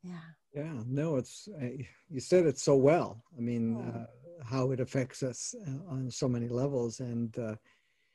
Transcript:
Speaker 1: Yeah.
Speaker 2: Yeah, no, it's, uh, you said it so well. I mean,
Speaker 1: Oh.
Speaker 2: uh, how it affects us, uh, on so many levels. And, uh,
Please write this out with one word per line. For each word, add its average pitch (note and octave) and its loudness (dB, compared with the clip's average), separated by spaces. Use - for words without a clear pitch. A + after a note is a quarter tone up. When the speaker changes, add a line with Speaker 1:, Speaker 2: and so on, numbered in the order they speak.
Speaker 1:
Yeah. F3+ -12
Speaker 2:
Yeah, D3 -6
no, C#3+ 0
it's, - -4
uh, B2 -4
you C3+ -6
said F3+ 6
it C#3 2
so D3 6
well. C3 6
I A#2+ -6
mean, A#2 0
Speaker 1:
Oh. A#2 -6
Speaker 2:
uh, A#2 -10
how C3 0
it B2+ 0
affects C3 -2
us, - -4
uh, D3 -6
on C3 -2
so C3+ -2
many A#2+ 0
levels. A#2+ 0
And, A#2 -2
uh, A2 -4